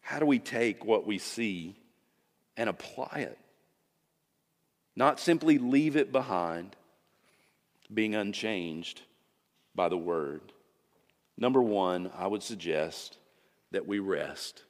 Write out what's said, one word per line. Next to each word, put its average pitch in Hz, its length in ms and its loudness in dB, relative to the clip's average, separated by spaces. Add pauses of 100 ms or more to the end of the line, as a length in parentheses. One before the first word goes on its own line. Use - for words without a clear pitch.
How - 180 -6
do 151 80 4
we 139 100 6
take 117 480 -2
what 107 220 4
we 104 100 0
see 95 580 -6 (800)
and 117 140 -2
apply - 580 -8
it? - 120 -14 (1600)
Not 135 240 4
simply 160 380 4
leave 139 380 4
it 151 160 2
behind, 90 640 -2 (1160)
being 107 220 0
unchanged 98 880 -4 (720)
by 87 160 2
the 90 80 0
word. 80 560 -4 (840)
Number 127 240 4
one, 92 520 2
I 92 140 -4
would 101 160 -4
suggest 82 760 -4 (540)
that 95 160 -4
we 101 100 -2
rest. 80 720 -4